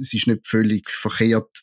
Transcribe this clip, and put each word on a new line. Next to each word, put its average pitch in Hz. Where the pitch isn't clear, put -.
es 131
ist 104
nicht 110
völlig 107
verkehrt, 113